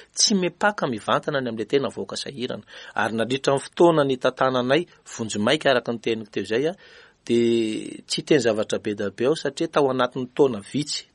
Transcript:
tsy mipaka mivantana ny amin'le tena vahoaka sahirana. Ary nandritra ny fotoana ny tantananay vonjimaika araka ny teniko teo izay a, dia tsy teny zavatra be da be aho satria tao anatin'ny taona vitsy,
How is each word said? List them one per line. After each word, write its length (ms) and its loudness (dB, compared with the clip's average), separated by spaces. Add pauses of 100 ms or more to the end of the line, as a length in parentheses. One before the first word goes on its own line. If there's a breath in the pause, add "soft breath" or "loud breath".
(160 loud breath)
tsy 200 2
mipaka 520 0
mivantana 540 -2
ny 80 -4
amin'le 180 -6
tena 240 0
vahoaka 240 -8
sahirana. 480 -8 (320 loud breath)
Ary 240 -2
nandritra 340 0
ny 60 2
fotoana 480 4
ny 80 0
tantananay 720 0 (180 soft breath)
vonjimaika 640 0
araka 220 2
ny 80 -4
teniko 320 -4
teo 120 -4
izay 280 0
a, 20 -10 (480 loud breath)
dia 880 0
tsy 160 -4
teny 160 4
zavatra 400 0
be 160 -4
da 160 -4
be 160 0
aho 80 2
satria 320 -4
tao 220 2
anatin'ny 420 -2
taona 320 4
vitsy, 500 -6